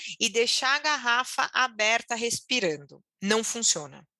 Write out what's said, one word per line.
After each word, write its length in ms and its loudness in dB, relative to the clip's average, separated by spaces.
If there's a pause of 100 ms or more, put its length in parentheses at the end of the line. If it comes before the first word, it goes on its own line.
(180)
e 100 2
deixar 460 2
a 60 2
garrafa 720 0
aberta 640 0
respirando. 840 -2 (220)
Não 220 2
funciona, 600 -2 (160)